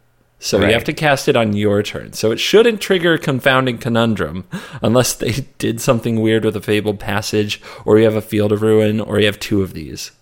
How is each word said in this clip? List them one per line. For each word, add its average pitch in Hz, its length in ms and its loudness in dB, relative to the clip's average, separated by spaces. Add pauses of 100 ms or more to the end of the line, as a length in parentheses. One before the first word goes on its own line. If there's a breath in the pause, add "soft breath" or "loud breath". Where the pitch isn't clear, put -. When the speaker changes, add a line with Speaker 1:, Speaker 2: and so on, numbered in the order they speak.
(400)
Speaker 1:
So - 180 -2
you 87 80 4
Speaker 2:
Right. 110 80 4
Speaker 1:
have 117 120 0
to 160 80 -4
cast 143 340 0
it 135 80 4
on 113 180 2
your 104 300 2
turn. - 300 -10
So 110 180 0
it 107 80 -4
shouldn't 220 420 4
trigger 170 360 0
Confounding 131 600 0
Conundrum 107 680 -2 (360 loud breath)
unless 120 320 2
they - 180 -4
<laughs> - 260 -8
did 113 240 -4
something 117 400 0
weird 110 240 2
with 107 100 0
a 98 60 -6
Fabled 104 380 -2
Passage, 104 600 -4 (240 loud breath)
or 107 120 6
you 110 80 6
have 110 100 2
a 107 60 -2
Field 104 300 -2
of 104 100 0
Ruin, 107 400 2
or 104 180 -2
you 107 60 4
have 104 140 0
two 101 240 0
of 87 100 -6
these. - 380 -12 (100)